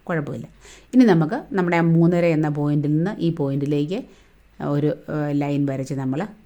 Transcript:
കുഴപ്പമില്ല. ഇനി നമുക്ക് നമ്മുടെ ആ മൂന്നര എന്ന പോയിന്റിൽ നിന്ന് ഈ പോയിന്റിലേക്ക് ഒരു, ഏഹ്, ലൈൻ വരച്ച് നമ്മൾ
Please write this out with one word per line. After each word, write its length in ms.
കുഴപ്പമില്ല. 400
ഇനി 180
നമുക്ക് 260
നമ്മുടെ 240
ആ 20
മൂന്നര 300
എന്ന 120
പോയിന്റിൽ 360
നിന്ന് 180
ഈ 40
പോയിന്റിലേക്ക് 600
ഒരു, 140
ഏഹ്, 260
ലൈൻ 280
വരച്ച് 340
നമ്മൾ 180